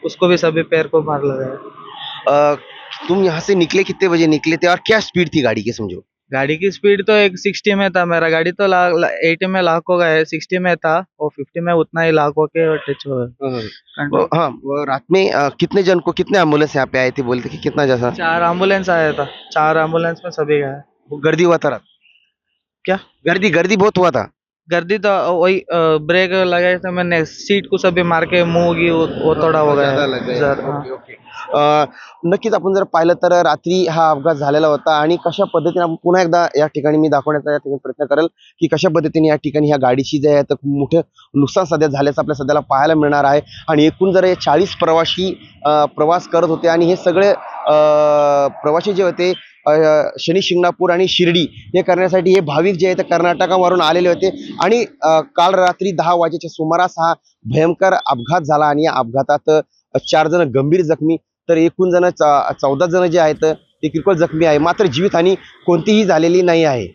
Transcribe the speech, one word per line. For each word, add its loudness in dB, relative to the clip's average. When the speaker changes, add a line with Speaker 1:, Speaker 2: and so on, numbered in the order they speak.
Speaker 1:
उसको -2
भी 2
सभी 0
पैर -2
को 0
मार -4
लगा -4
है। -10
Speaker 2:
अ, 2
तुम 0
यहाँ 0
से 0
निकले, 0
कितने -2
बजे 2
निकले 0
थे 0
और 2
क्या 2
स्पीड -2
थी 0
गाड़ी 0
की, -4
समझो? -10
Speaker 1:
गाड़ी -2
की -2
स्पीड 0
तो 2
एक 2
सिक्सटी -4
में 0
था 0
मेरा 0
गाड़ी, 0
तो -2
ला-, 2
ला-, 0
एटी -2
में -2
लॉक 0
हो 2
गया 2
है, 2
सिक्सटी -6
में 0
था, -2
वो -4
फिफ्टी -10
में -2
उतना -2
ही 0
लॉक 0
होके 0
वो 0
टच -8
हुआ -4
है। -8
Speaker 2:
हाँ, -8
हाँ। -6
Speaker 1:
कंट्रोल। -6
Speaker 2:
वो, 0
हाँ, 0
वो -8
रात -4
में, 2
अ, 0
कितने -2
जन 2
को, -4
कितने -2
एम्बुलेंस 2
यहाँ 0
पे -4
आए 0
थे, -8
बोलते -4
कि -14
कितना -2
जैसा? 0
Speaker 1:
चार -2
एम्बुलेंस -2
आया 0
था, -4
चार 0
एम्बुलेंस -2
में -10
सभी -2
गए। -8
Speaker 2:
वो -10
गर्दी 0
हुआ 4
था -2
रात? -8
Speaker 1:
क्या? -2
Speaker 2:
गर्दी, 0
गर्दी 0
बहुत 2
हुआ 2
था? -4
Speaker 1:
गर्दी -2
तो, -4
अ, 0
वही, 0
अ, 2
ब्रेक 0
लगाए 0
तो -8
मैंने -2
सीट -4
को -2
सभी 0
मार 0
के 0
मुंह 0
की 0
वो, 0
वो 2
तोड़ा 0
हो 2
गया 2
है. -2
Speaker 2:
ज्यादा -2
लग -6
गया. -4
Speaker 1:
ज्यादा, -2
हाँ. -6
Speaker 2:
ओके, -12
ओके. -18
अ, 2
नक्कीच 0
आपण -2
जर 0
पाहिलं 2
तर 2
रात्री 0
हा 2
अपघात 0
झालेला 0
होता 0
आणि 2
कशा -2
पद्धतीने -2
आपण -2
पुन्हा 0
एकदा 2
या 2
ठिकाणी -2
मी 2
दाखवण्याचा -2
या -2
ठिकाणी -6
प्रयत्न -4
करेल 0
की 0
कशा 0
पद्धतीने 0
या 4
ठिकाणी -2
ह्या 2
गाडीची 0
जे 2
आहे 4
तर -2
मोठं -2
नुकसान 0
सध्या 0
झाल्याचं -2
आपल्या -4
सध्याला -2
पाहायला 0
मिळणार 2
आहे. 2
आणि 4
एकूण 0
जर 2
हे 2
चाळीस 0
प्रवासी, -2
अ, 2
प्रवास -2
करत 0
होते -2
आणि 2
हे 2
सगळे, 2
अ, 2
प्रवासी -2
जे 0
होते, 0
अ, 2
शनी 0
शिंगणापूर 0
आणि 2
शिर्डी 2
हे -4
करण्यासाठी 2
हे 6
भाविक 0
जे 0
आहेत 0
ते -2
कर्नाटकावरून 0
आलेले 2
होते -4
आणि, 2
अ, 4
काल 2
रात्री 0
दहा 0
वाजेच्या -2
सुमारास -2
हा 2
भयंकर 2
अपघात -2
झाला 2
आणि 0
या 0
अपघातात, 0
अ, -2
चार 2
जण 0
गंभीर 0
जखमी, 0
तर 4
एकूण 0
जण 2
च-, 0
चौदा 0
जण 0
जे 2
आहेत 0
ते -4
किरकोळ 0
जखमी 0
आहे, 4
मात्र 0
जीवितहानी 2
कोणतीही 2
झालेली 2
नाही 2
आहे. -2